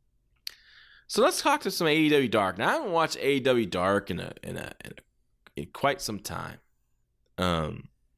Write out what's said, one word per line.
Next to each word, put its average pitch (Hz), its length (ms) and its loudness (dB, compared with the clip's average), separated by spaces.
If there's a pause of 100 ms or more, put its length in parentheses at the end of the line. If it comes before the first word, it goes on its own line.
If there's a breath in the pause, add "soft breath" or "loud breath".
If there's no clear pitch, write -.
(1080 loud breath)
So 202 140 2
let's 359 180 2
talk 294 220 2
to 190 80 -2
some 175 160 0
A 151 100 4
E 156 120 4
W 143 200 4
Dark. 98 300 2
Now, 131 100 0
I 220 40 2
haven't 277 200 -2
watched 160 240 2
A 139 180 2
E 135 60 2
W 123 260 2
Dark 95 440 0
in 87 100 -4
a, 90 120 -10 (100)
in 87 140 -10
a, - 160 -12 (120)
in - 80 -16
a, - 680 -18
in 85 120 -10
quite - 300 -2
some 104 160 -6
time. 87 400 -10 (800)
Um, 85 500 -2 (300)